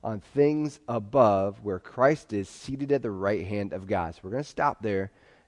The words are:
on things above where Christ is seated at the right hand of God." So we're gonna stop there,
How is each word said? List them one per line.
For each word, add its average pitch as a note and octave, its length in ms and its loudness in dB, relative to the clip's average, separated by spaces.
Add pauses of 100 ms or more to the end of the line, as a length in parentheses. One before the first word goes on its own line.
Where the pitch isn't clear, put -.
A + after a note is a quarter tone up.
on G#2+ 200 -8
things D3 640 0
above G#2 720 2
where G2 180 -4
Christ C#3+ 520 0
is G2 160 -4
seated C#3 460 -10
at C3 80 2
the A#2 100 -6
right F#2+ 340 -2
hand G2+ 280 -4
of F#2+ 140 -10
God." F2 280 -2
So - 80 -20
we're F#2+ 80 -10
gonna C3 140 -4
stop - 360 -2
there, G2 300 -2 (360)